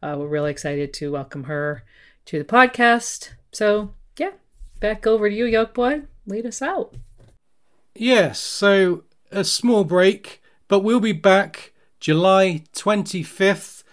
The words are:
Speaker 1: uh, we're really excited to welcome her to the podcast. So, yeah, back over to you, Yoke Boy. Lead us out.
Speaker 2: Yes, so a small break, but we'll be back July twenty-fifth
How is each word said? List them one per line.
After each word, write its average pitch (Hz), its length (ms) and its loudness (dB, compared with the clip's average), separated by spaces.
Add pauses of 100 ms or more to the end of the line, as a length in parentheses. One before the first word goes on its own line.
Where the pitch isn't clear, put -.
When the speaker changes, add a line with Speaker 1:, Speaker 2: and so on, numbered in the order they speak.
Speaker 1:
uh, 147 160 -6
we're 147 100 -6
really 147 220 -2
excited 143 440 -6
to 147 180 -8
welcome 139 320 -10
her 147 380 -6 (440)
to 156 120 -6
the 143 60 -6
podcast. 240 840 2 (220)
So, 208 420 -2 (240)
yeah, 381 140 -4 (480)
back 214 260 -4
over 214 220 2
to 208 60 -2
you, 233 120 -2
Yoke 226 280 0
Boy. 269 280 -2 (240)
Lead 214 200 -8
us 226 140 -10
out. 311 340 -6 (1000)
Speaker 2:
Yes, 226 440 2
so 196 680 2 (280)
a 190 120 -2
small 220 400 2
break, 180 580 0 (260)
but 196 120 4
we'll 220 200 2
be 220 120 0
back 190 600 0 (260)
July 180 640 2 (120)
twenty-fifth 196 1080 -2 (100)